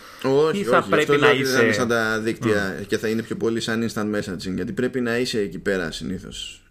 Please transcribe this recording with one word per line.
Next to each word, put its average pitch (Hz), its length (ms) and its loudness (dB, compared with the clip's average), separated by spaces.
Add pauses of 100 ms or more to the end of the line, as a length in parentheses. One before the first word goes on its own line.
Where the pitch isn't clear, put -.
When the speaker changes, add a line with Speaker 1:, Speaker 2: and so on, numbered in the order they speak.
(220)
Speaker 1:
Όχι, 147 360 4
Speaker 2:
Ή 202 60 -2
θα 123 140 4
Speaker 1:
όχι, 165 100 0
Speaker 2:
πρέπει 151 240 4
Speaker 1:
αυτό - 0 -
Speaker 2:
να 143 60 4
Speaker 1:
λέω 131 160 6
ότι 131 100 2
δεν 131 160 2
είναι 113 80 6
Speaker 2:
είσαι 104 100 2
Speaker 1:
σαν 120 100 0
τα 110 300 2
δίκτυα 107 600 0
Speaker 2:
Μμμ. 101 80 -8
Speaker 1:
και 110 120 0
θα 113 100 -2
είναι 110 140 0
πιο 110 140 -6
πολύ 113 240 0
σαν 113 280 -2
instant 104 260 -2
messaging, 95 400 -4
γιατί 90 180 -4
πρέπει 123 280 -2
να 120 180 0
είσαι 123 220 -2
εκεί 95 180 -4
πέρα 92 320 -2
συνήθως. - 680 -10 (120)